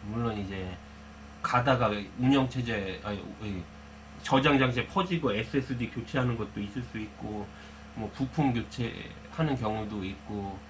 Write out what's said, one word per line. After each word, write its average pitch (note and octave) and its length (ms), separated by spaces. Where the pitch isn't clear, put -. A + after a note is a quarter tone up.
물론 A2+ 300
이제 F#2+ 380
가다가 B2 480
운영체제, B2 840
아니, G#2 140
이 F#2+ 180
저장 C#3 340
장치 B2 300
퍼지고 E3 460
에스에스디 A#2+ 580
교체하는 B2 460
것도 G#2+ 220
있을 G2+ 220
수 A2+ 80
있고, G#2+ 460
뭐 A2 200
부품 C3+ 380
교체하는 - 1040
경우도 G#2+ 460
있고 G2 520